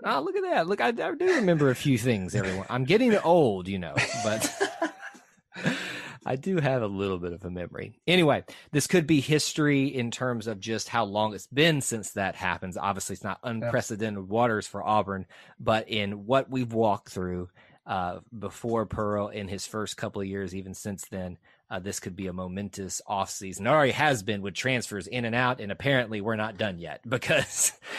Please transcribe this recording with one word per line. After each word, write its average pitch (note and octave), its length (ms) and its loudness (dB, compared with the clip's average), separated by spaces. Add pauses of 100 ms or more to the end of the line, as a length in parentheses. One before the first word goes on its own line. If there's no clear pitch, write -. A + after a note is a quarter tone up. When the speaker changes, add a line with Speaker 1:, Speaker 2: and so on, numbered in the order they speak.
Speaker 1:
Oh, B3 180 0
look F4 140 -2
at G4+ 60 0
that. D4 260 2
Look, G3 140 0
I, - 60 4
I A#3+ 40 2
do F4 440 2
remember E3+ 340 6
a B2 60 4
few C3 240 2
things, G#2 340 0
everyone. F#2+ 340 0
I'm B2 160 0
getting G#3+ 360 6
old, B2 480 4
you G2 100 0
know, E2 160 -4 (300)
but - 280 0 (1040)
<laughs> F3+ 160 -2 (540)
I C3 100 -2
do F3+ 220 -2
have C3+ 240 2
a A2 60 0
little G2 320 0
bit F2 140 -4
of E2+ 120 -12
a F2 60 -6
memory. F2+ 560 -10
Anyway, D#3 360 4 (280)
this C#3+ 160 2
could F3+ 180 4
be C#3+ 160 4
history D3 640 4
in C3 240 -2
terms A#2 380 -4
of G#2+ 120 -6
just A2 300 -4
how A#2 160 2
long G#2+ 300 0
it's F#2+ 100 -12
been D3+ 360 4
since A2 320 -4
that F#2+ 220 0
happens. F2+ 400 -4
Obviously, F#2+ 380 -2
it's - 100 -12
not F#2+ 200 -6
Speaker 2:
Yeah. B2 80 -6
Speaker 1:
unprecedented A2 760 -2
waters A2 380 2
for G2 180 -8
Auburn, G2 440 0 (320)
but A2+ 280 2
in G2+ 380 -2
what C3 240 2
we've B2 240 -2
walked A2 360 2
through, F2+ 400 -6 (360)
uh, F#2 360 -4 (160)
before A2 500 -4
Pearl G#2 400 -2
in G#2 200 -8
his F#2+ 200 -8
first G#2+ 280 -6
couple G#2 280 -6
of G2 40 -4
years, F#2+ 280 -6
even F#2+ 180 -10
since G2 360 -8
then, F#2 280 -8 (320)
uh, G2+ 100 -6
this F#2+ 200 -6
could F#2 160 -10
be F#2+ 120 -6
a F2+ 60 -6
momentous F#2 760 -6
offseason. G2 520 -4
It G2+ 60 0
already C#3+ 240 6
has C3+ 320 2
been G2+ 200 -2
with G2 100 -6
transfers G#2+ 540 -2
in A#2+ 180 -4
and A2+ 100 -2
out, B2 240 2
and G#2 120 -6
apparently A2 500 0
we're A2 140 0
not G#2+ 220 -4
done G2 220 -2
yet D#2+ 240 -10
<laughs> A#2+ 60 -10
because - 640 0 (280)